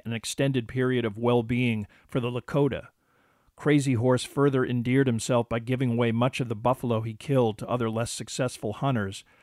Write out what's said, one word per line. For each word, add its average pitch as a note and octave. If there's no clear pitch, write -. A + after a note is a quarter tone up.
and A2+
extended C3
period B2+
of G#2+
well-being A#2+
for C3+
the A#2+
Lakota. B2+
Crazy C#3+
Horse B2
further C#3
endeared B2
himself A#2+
by A#2
giving B2
away A#2
much A#2+
of B2+
the A2+
buffalo A#2
he A2+
killed A#2
to -
other A#2
less A2+
successful -
hunters G#2+